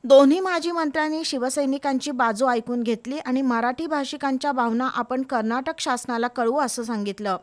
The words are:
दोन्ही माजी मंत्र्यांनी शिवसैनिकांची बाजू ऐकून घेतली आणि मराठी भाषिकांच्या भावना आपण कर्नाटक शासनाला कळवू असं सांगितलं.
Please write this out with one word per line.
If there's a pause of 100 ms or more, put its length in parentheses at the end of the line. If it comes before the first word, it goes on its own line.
दोन्ही
माजी
मंत्र्यांनी
शिवसैनिकांची
बाजू
ऐकून
घेतली
आणि
मराठी
भाषिकांच्या
भावना
आपण
कर्नाटक
शासनाला
कळवू
असं
सांगितलं.